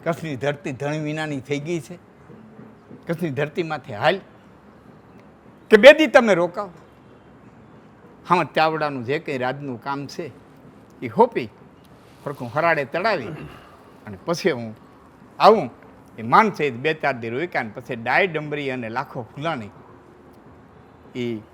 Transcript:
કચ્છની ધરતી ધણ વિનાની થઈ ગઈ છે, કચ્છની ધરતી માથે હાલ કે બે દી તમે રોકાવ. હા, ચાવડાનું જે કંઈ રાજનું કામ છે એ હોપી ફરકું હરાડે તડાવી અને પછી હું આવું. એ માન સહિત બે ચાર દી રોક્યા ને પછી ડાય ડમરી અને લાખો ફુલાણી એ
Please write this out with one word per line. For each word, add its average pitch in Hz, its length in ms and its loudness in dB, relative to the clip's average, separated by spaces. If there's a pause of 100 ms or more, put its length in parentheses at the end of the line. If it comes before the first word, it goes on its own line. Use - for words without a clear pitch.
કચ્છની 160 300 -4
ધરતી 143 360 -4
ધણ 143 260 -6
વિનાની 151 420 -6
થઈ 143 200 -4
ગઈ 165 200 -6
છે, 175 200 -16 (1080)
કચ્છની 170 220 -4
ધરતી 147 340 -4
માથે 147 320 -8
હાલ 156 240 2 (1500)
કે 214 80 8
બે 254 160 12
દી 311 140 4
તમે 233 260 6
રોકાવ. 175 360 -2 (1600)
હા, 175 140 4
ચાવડાનું 151 640 0
જે 139 140 -2
કંઈ 156 180 -6
રાજનું 131 460 -6
કામ 139 240 -8
છે 147 240 -12 (680)
એ 131 60 -8
હોપી 151 420 2 (760)
ફરકું 127 300 -10
હરાડે 160 300 2
તડાવી 170 420 -2 (800)
અને 101 180 -12
પછી 170 260 0
હું 117 260 -8 (640)
આવું. 175 340 6 (440)
એ 113 40 -12
માન 175 300 4
સહિત 147 220 -2
બે 135 200 -4
ચાર 151 200 -2
દી 117 160 -8
રોક્યા 143 340 -6
ને 113 120 -8
પછી 131 200 -10
ડાય 131 320 0
ડમરી 151 420 -6
અને 127 200 -8
લાખો 131 320 -8
ફુલાણી 135 480 -8 (1500)
એ 120 220 -6 (160)